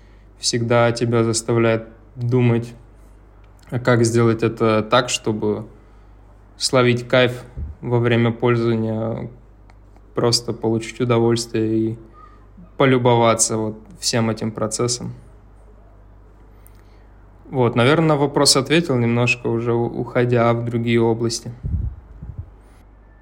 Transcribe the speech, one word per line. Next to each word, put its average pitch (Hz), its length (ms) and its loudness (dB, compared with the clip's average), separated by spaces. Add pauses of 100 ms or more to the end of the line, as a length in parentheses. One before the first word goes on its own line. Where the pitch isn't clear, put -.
(400)
всегда 117 540 2
тебя 117 300 0
заставляет 113 640 0 (280)
думать, 120 580 0 (960)
а 123 80 -4
как 120 260 2
сделать 113 380 2
это 110 460 0
так, 123 200 2
чтобы 107 560 -4 (920)
словить 123 500 0
кайф 127 360 2 (380)
во 120 180 -2
время 117 320 2
пользования, 117 1000 -2 (840)
просто 117 400 -2
получить 113 460 -4
удовольствие 117 800 0
и 110 200 -2 (800)
полюбоваться 120 800 4
вот 107 180 -4 (240)
всем 113 320 0
этим 110 200 -6
процессом. 120 640 -4 (2500)
Вот, 120 240 2
наверное, 151 340 4
на 151 80 2
вопрос 143 400 2
ответил, 143 400 0
немножко 120 500 0
уже 117 260 -2
у-, 117 120 0
уходя 120 680 0
в 117 120 -4
другие 117 360 0
области. 117 500 -2 (1700)